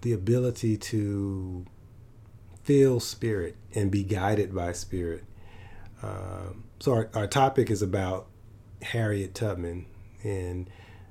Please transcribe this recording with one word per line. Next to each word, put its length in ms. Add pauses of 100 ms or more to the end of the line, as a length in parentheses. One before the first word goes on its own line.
the 120
ability 640
to 880 (1000)
feel 360
spirit 560 (200)
and 160
be 120
guided 500
by 180
spirit. 520 (760)
Um, 640 (160)
so 140
our, 200
our 140
topic 420
is 120
about 460 (540)
Harriet 540
Tubman, 500 (380)
and, 440 (440)